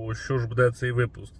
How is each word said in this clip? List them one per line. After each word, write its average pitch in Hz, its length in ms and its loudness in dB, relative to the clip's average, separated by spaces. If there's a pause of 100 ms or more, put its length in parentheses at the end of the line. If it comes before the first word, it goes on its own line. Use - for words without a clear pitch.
(240)
що 135 140 0
ж 120 80 0
буде 120 240 4
цей 123 220 -2
випуск? 117 480 -2